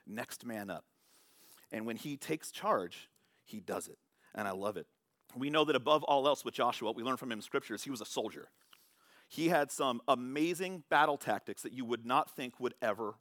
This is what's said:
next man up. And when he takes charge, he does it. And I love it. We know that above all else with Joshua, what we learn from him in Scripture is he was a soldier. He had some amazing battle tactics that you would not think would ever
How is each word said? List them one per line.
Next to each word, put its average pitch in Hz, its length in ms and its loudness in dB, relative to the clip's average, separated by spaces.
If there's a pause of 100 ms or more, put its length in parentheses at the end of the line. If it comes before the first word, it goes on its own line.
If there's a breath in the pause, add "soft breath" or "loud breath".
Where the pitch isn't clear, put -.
next 113 400 -10
man 107 240 -6
up. 80 160 -8 (840 loud breath)
And 110 160 -4
when 113 80 -4
he 143 200 -8
takes - 360 -6
charge, 127 580 -2 (340 soft breath)
he 110 160 -12
does 95 280 -6
it. - 100 -18 (380 soft breath)
And 101 120 -4
I 98 40 -2
love 98 260 -4
it. 78 100 -8 (480)
We 131 140 -4
know 151 160 4
that 151 100 2
above 147 280 4
all 143 240 4
else 143 180 2
with 117 80 -4
Joshua, 120 340 2
what 113 80 0
we 113 80 -6
learn 127 140 0
from 123 140 -8
him 107 80 -4
in 101 40 -12
Scripture - 300 -2
is 101 100 -6
he 143 80 -8
was 113 100 -6
a - 40 -8
soldier. - 440 -4 (800 soft breath)
He 165 200 2
had 147 220 4
some 127 360 2
amazing 156 800 2
battle 151 300 6
tactics - 460 -2
that 90 100 -8
you 127 100 -6
would 117 220 -2
not 131 280 2
think 127 280 -10
would 123 200 -2
ever 107 400 0